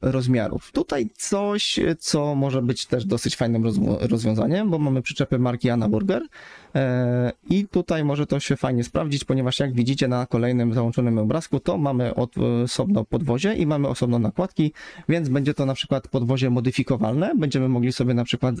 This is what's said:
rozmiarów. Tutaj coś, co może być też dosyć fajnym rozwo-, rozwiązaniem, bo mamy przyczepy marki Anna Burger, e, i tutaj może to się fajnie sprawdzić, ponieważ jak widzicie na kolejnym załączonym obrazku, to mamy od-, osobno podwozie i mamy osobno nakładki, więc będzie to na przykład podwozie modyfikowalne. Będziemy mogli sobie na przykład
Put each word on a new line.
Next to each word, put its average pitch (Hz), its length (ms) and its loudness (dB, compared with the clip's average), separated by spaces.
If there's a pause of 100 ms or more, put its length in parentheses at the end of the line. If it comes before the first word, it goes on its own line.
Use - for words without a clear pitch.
rozmiarów. 127 720 0
Tutaj 262 420 -2
coś, - 640 -2 (200)
co 147 360 0
może 135 260 2
być 120 240 -2
też 127 200 -2
dosyć 127 300 -2
fajnym 113 280 0
rozwo-, 104 340 2 (100)
rozwiązaniem, 117 640 0
bo 165 100 0
mamy 135 220 0
przyczepy 131 380 -2
marki 123 300 0
Anna 117 200 2
Burger, 190 340 0 (520)
e, 123 560 2 (180)
i 196 180 2
tutaj 170 360 0
może 143 240 0
to 139 120 0
się 143 160 0
fajnie 127 280 0
sprawdzić, 147 400 -2
ponieważ 127 360 0
jak 139 140 0
widzicie 127 340 2
na 123 180 0
kolejnym 120 480 0
załączonym 117 440 2
obrazku, 131 420 0
to 190 180 -2
mamy 135 380 0
od-, 123 220 -2 (260)
osobno 135 420 0
podwozie 170 480 0
i 170 120 0
mamy 147 220 0
osobno 120 320 0
nakładki, 151 540 0 (360)
więc 160 200 2
będzie 139 240 0
to 139 120 0
na 135 80 0
przykład - 340 -2
podwozie 131 420 0
modyfikowalne. 123 840 0
Będziemy 135 340 0
mogli 123 220 2
sobie 123 220 0
na 120 100 2
przykład 120 380 -2